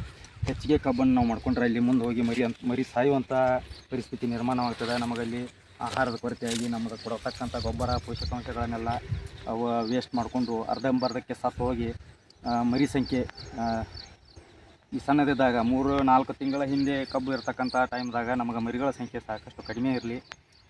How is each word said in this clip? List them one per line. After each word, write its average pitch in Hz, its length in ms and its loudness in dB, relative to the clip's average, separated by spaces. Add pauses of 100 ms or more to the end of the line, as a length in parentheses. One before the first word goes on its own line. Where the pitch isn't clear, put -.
(460)
ಹೆಚ್ಚಿಗೆ 139 320 2
ಕಬ್ಬನ್ನು 131 360 4
ನಾವು 123 140 4
ಮಾಡ್ಕೊಂಡ್ರೆ 120 380 2
ಅಲ್ಲಿ 117 140 2
ಮುಂದೆ 120 260 4
ಹೋಗಿ 120 160 0
ಮರಿ 117 220 2
ಅಂತ, 117 120 0 (120)
ಮರಿ 127 160 0
ಸಾಯುವಂಥ 131 500 2 (580)
ಪರಿಸ್ಥಿತಿ 123 360 -6
ನಿರ್ಮಾಣವಾಗ್ತದೆ. 120 760 0
ನಮಗಲ್ಲಿ 120 460 -4 (340)
ಆಹಾರದ 120 340 0
ಕೊರತೆಯಾಗಿ 117 520 -4
ನಮಗೆ 113 360 -4
ಕೊಡತಕ್ಕಂಥ 117 520 -6
ಗೊಬ್ಬರ, 117 340 -2
ಪೋಷಕಾಂಶಗಳನ್ನೆಲ್ಲ 117 1000 -4 (580)
ಅವು 117 360 0
ವೇಸ್ಟ್ 123 320 -2
ಮಾಡಿಕೊಂಡು 117 480 0
ಅರ್ಧಂಬರ್ಧಕ್ಕೆ 123 680 0
ಸತ್ತು 123 300 -2
ಹೋಗಿ, 117 280 0 (540)
ಆ, 120 160 2
ಮರಿ 123 260 4
ಸಂಖ್ಯೆ, 127 340 0 (380)
ಆ, 113 220 0 (1120)
ಈ 135 40 -4
ಸಣ್ಣದಿದ್ದಾಗ 135 600 4
ಮೂರು 135 460 4
ನಾಲ್ಕು 131 300 6
ತಿಂಗಳ 139 300 -2
ಹಿಂದೆ 139 420 0
ಕಬ್ಬು 135 280 -2
ಇರ್ತಕ್ಕಂಥ 127 420 -2
ಟೈಮ್ದಾಗ 123 540 0
ನಮಗೆ 120 300 0
ಮರಿಗಳ 120 300 0
ಸಂಖ್ಯೆ 120 300 -6
ಸಾಕಷ್ಟು 110 440 -10
ಕಡಿಮೆ 120 300 -2
ಇರಲಿ, 120 300 -4 (460)